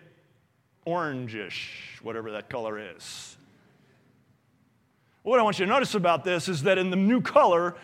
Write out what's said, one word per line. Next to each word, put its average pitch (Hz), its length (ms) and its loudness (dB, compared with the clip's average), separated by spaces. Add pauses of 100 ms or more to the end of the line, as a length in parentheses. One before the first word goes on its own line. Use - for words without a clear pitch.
(880)
orangish, 127 1160 -8
whatever 113 300 -8
that 104 160 -12
color 110 300 -8
is. - 580 -16 (1900)
What 240 160 4
I - 20 4
want 208 160 2
you 185 80 0
to 214 60 2
notice 262 240 2
about 175 260 2
this 180 260 -2
is 156 140 -2
that 190 160 4
in 185 120 0
the 180 60 0
new 208 240 4
color, 175 640 4